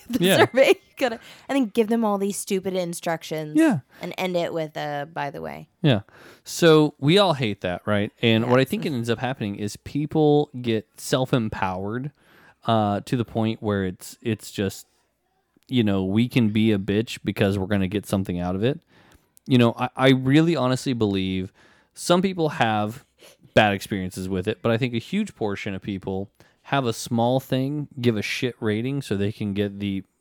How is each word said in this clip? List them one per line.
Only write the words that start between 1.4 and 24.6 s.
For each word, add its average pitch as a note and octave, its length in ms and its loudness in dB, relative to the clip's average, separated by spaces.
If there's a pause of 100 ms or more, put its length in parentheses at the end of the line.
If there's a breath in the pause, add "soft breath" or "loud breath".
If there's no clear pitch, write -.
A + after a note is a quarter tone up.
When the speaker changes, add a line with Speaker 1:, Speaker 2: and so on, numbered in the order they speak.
Speaker 1:
and C4 100 -2
then C4 100 4
give G#3+ 200 0
them A3+ 160 0
all G3+ 140 0
these G3 200 -2
stupid F#3+ 380 -4
instructions. E3 800 -6
Speaker 2:
Yeah. C#4+ 240 4 (220 soft breath)
Speaker 1:
And F3 160 -10
end F#3 180 -4
it E3+ 180 0
with D#3 240 -6
a, D3 360 -6
"By C#3+ 180 -6
the D#3+ 100 -12
way." D#3 260 -12 (140)
Speaker 2:
Yeah. A#2 200 4 (420 loud breath)
So D#3 560 4
we D#3 180 4
all F#3+ 160 4
hate B2 280 -4
that, F2+ 240 -4
right? G#2 260 0 (100)
And A2+ 280 4
what B2 80 4
I C3 40 4
Speaker 1:
Yes. C3+ 80 0
Speaker 2:
think G#3+ 160 -6
ends A#2+ 240 -4
up A2+ 100 -2
happening A#2+ 360 -6
is G#2 220 -6
people D3 720 0 (120)
get A2+ 260 -2 (100)
self-empowered, A2+ 1120 -2 (540 soft breath)
uh, G#2 360 2
to - 160 -2
the A2+ 80 0
point A2 360 -2
where G2+ 220 -2
it's, - 380 -8
it's - 280 -4
just, - 380 -4 (800)
you B2 160 2
know, G2 220 2
we A2+ 240 2
can A#2 200 2
be A2 220 2
a G2+ 60 2
bitch G2+ 440 -2
because G2+ 380 0
we're F#2 80 -4
gonna G2 220 0
get G2 160 -4
something F#2+ 340 -2
out F2+ 160 -4
of G2 80 -4
it. C#3+ 160 -2 (680 soft breath)
You C3 120 2
know, A#2 200 4
I, B2 200 -4
I C3 140 4
really C#3+ 440 4
honestly B2+ 380 -2
believe F#2+ 580 -2 (420 soft breath)
some F3+ 280 2
people F3+ 280 -2
have A2 540 0 (500 soft breath)
bad G#2+ 200 6
experiences F#2+ 560 -6
with F#2+ 180 -2
it, G#2+ 140 -4